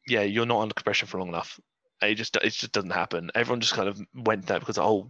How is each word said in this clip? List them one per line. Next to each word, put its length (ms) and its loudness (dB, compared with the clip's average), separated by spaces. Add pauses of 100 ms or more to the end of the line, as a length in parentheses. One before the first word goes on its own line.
yeah, 160 4
you're 240 2
not 140 2
under 140 -2
compression 340 0
for 100 -6
long 100 -4
enough. 320 -6 (420)
It 140 4
just, 200 -2
it 140 2
just 220 -6
doesn't 180 -2
happen. 440 -2
Everyone 260 2
just 140 0
kind 140 0
of 120 -4 (140)
went 320 0
there 140 0
because, 180 -4
"Oh, 320 2